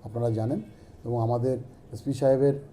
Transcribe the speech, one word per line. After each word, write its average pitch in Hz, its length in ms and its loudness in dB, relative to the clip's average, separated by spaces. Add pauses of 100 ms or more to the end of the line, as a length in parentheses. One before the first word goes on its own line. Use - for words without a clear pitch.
আপনারা 117 260 -2
জানেন। 113 320 -2 (440)
এবং 117 160 -2
আমাদের 120 360 0 (360)
এসপি 139 200 -6
সাহেবের 139 400 4 (200)